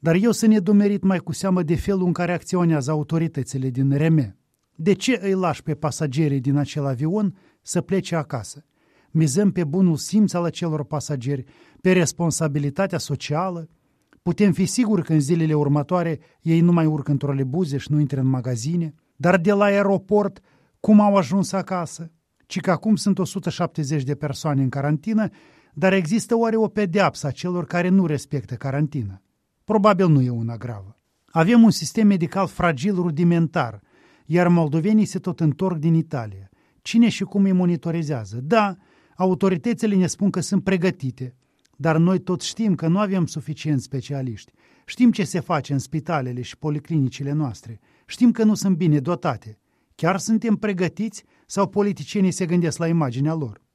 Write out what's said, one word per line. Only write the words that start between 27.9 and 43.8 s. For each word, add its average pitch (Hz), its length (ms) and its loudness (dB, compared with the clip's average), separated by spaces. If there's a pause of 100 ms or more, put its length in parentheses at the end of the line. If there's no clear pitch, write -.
respectă 143 480 -4
carantina? 135 680 -4 (420)
Probabil 196 440 4
nu 147 120 6
e 123 100 0
una 117 260 -6
gravă. 107 440 -14 (260)
Avem 208 360 6
un 226 80 10
sistem 208 360 0
medical 190 400 2
fragil, 175 480 -2
rudimentar, 165 840 0 (460)
iar 175 220 2
moldovenii 170 560 2
se - 140 -8
tot 180 220 -6
întorc 175 360 0
din 160 180 2
Italia. 113 560 -4 (320)
Cine 233 260 4
și - 160 -2
cum 202 200 0
îi 190 80 2
monitorizează? 160 880 -2
Da, 196 340 0 (400)
autoritățile 190 800 0
ne 185 120 2
spun 190 240 0
că 180 100 -4
sunt - 240 -2
pregătite, 165 720 -2 (420)
dar 156 200 0
noi 175 220 2
tot 180 220 -4
știm 214 340 -2
că 165 120 -6
nu 170 120 2
avem 190 280 0
suficienți 147 580 -4